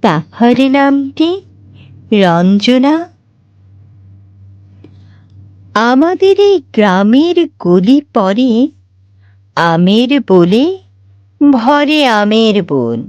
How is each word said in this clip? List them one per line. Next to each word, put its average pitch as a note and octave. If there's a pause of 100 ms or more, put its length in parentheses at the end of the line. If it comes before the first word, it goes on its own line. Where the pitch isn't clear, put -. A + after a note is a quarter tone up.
তাহার A#3 (140)
নামটি C#4 (840)
রঞ্জনা। G3+ (3000)
আমাদের F4+
এই G4+ (160)
গ্রামের A3 (220)
গলি F#3+ (140)
পরে A3 (1040)
আমের F3+ (160)
বলে F#3 (760)
ভরে C#4+
আমের G#3+
বন। A#2+